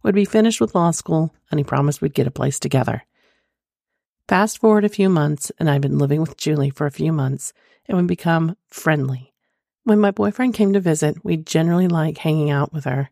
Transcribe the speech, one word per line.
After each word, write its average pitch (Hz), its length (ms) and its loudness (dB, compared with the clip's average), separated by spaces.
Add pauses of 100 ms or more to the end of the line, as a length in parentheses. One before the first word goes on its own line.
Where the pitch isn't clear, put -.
would 208 100 2
be 196 120 2
finished 220 340 2
with 220 140 0
law 170 180 2
school, 160 420 -2 (160)
and 151 80 -2
he 139 60 -2
promised 139 360 -2
we'd 147 140 -2
get 131 140 0
a - 20 -2
place 131 300 -4
together. 117 440 -2 (1200)
Fast 202 300 0
forward 214 260 4
a 208 40 2
few 196 200 2
months, 147 500 0
and 160 100 0
I've 143 120 2
been 143 180 0
living 143 220 2
with 160 160 -6
Julie 143 340 0
for 147 160 -4
a 139 60 -2
few 156 200 -2
months, 135 400 -4 (340)
and 196 100 -2
we 175 80 2
become 165 520 -2 (120)
friendly. 135 640 -4 (500)
When 214 160 4
my 202 120 4
boyfriend 214 440 -2
came 196 200 2
to 202 60 2
visit, 156 440 -2
we 170 120 -2
generally 170 520 0
like 156 300 0
hanging 156 320 0
out 143 220 -2
with 151 120 -10
her. 139 280 -4